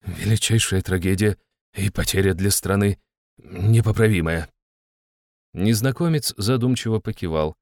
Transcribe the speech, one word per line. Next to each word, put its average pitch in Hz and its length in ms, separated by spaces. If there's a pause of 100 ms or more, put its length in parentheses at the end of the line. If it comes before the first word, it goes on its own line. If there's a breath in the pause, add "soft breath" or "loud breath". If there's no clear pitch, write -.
«Величайшая 98 800
трагедия 92 560 (360)
и 101 160
потеря 98 440
для 95 180
страны 101 480 (380)
непоправимая». 101 1120 (1040)
Незнакомец 123 840
задумчиво 117 640
покивал. 80 640